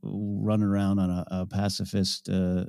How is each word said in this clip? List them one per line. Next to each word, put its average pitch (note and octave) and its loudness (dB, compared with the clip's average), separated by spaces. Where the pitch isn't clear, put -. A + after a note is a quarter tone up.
running G#2 0
around G2 2
on F#2 2
a, F2 -2
a F#2 -2
pacifist, G2 -2
uh, F#2 2